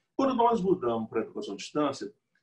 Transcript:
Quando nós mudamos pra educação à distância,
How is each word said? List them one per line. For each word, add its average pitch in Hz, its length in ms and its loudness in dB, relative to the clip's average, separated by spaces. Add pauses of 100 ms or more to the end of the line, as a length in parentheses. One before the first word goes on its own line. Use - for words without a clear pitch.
(140)
Quando 269 200 2
nós 233 260 4
mudamos 120 480 0
pra 117 120 -2
educação 104 340 -6
à - 20 -12
distância, - 560 -4 (300)